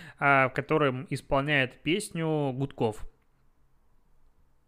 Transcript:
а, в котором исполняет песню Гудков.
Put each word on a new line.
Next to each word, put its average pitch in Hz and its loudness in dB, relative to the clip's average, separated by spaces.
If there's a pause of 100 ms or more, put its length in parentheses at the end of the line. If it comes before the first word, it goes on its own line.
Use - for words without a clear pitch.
(200)
а, 139 4
в 127 -12
котором 143 0
исполняет 139 0
песню 156 -2
Гудков. 127 -4 (1600)